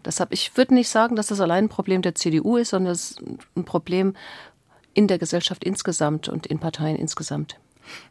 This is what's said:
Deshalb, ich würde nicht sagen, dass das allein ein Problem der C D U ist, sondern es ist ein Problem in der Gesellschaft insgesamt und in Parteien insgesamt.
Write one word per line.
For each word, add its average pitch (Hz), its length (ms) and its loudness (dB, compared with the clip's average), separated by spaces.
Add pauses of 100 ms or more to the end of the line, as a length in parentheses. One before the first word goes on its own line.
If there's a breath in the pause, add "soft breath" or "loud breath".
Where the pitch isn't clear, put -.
Deshalb, 170 260 -4
ich - 240 -6
würde 254 160 4
nicht 247 160 6
sagen, 233 280 2
dass 214 100 -2
das 202 140 -2
allein 180 240 4
ein 214 40 4
Problem 190 320 0
der 175 140 0
C - 160 -2
D 156 100 4
U 233 160 2
ist, 233 140 2
sondern 185 240 2
es - 160 -8
ist - 120 -18 (320)
ein 175 120 -2
Problem 185 480 0 (760 loud breath)
in 208 140 6
der 185 120 2
Gesellschaft 175 440 -2
insgesamt 156 680 -2
und - 200 -6
in 156 100 -2
Parteien 156 380 -4
insgesamt. - 640 -6 (500 loud breath)